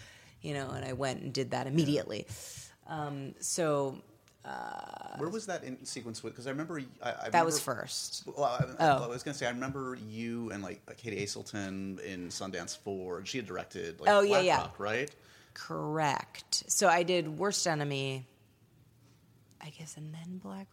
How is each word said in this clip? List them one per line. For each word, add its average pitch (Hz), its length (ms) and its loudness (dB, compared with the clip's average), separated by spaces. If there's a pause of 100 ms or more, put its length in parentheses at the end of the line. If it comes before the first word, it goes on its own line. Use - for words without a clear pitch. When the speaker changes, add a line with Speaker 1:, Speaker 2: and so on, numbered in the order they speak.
(420)
Speaker 1:
You 151 140 -4
know, 135 160 -4
and 135 120 -6
I 131 100 -4
went 127 280 0
and 135 100 -6
did 123 200 -2
that 127 160 0
immediately. 139 580 2 (600)
Um, 143 520 -6
so, 143 600 2 (420)
uh, - 720 -8
Speaker 2:
Where 151 120 -2
was 214 160 -6
that 175 180 -4
in 127 220 -8
sequence 113 380 -8
with? 113 120 -6
'Cause 123 120 -10
I - 20 -2
remember 160 260 -2
y-, 139 100 -4 (160)
I, 117 100 -2
I - 180 -4
Speaker 1:
That 165 160 8
was 160 100 2
Speaker 2:
remember 131 260 -2
Speaker 1:
first. - 440 -6
Speaker 2:
Well, 143 180 -2
I, 127 200 4 (160)
Speaker 1:
Oh. 139 240 8
Speaker 2:
I 120 40 -2
was 120 160 -6
gonna 147 140 -4
say, 131 80 -2
I 120 60 2
remember 131 440 -4
you 113 560 -4
and, 101 120 -4
like, 92 180 -8 (160)
Katie 101 260 -2
Aselton 98 800 -4
in 90 280 -6
Sundance 92 480 -6
four, 92 420 -4
and 95 80 -10
she 135 100 -2
had 113 80 -4
directed, 87 560 -6
like, - 80 4
Speaker 1:
Oh, 208 120 10
yeah, 202 200 8
Speaker 2:
Black 185 40 6
Speaker 1:
yeah. 156 120 6
Speaker 2:
Rock, - 220 -2
right? 110 360 0 (380)
Speaker 1:
Correct. - 1120 0
So - 220 6
I 175 140 8
did 165 340 2
Worst 190 300 2
Enemy, 135 580 0 (1400)
I 156 80 -12
guess, 156 280 -12
and 156 160 -10
then 170 260 -8
Black 196 340 -10